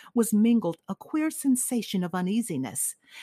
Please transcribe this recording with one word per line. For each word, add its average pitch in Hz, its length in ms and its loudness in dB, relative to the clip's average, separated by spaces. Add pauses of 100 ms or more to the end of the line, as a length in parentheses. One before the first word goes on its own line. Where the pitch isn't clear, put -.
(140)
was 226 180 2
mingled 214 460 4 (100)
a 196 60 -6
queer 311 360 -4
sensation 247 720 0
of 180 120 -4
uneasiness. 180 840 -2 (260)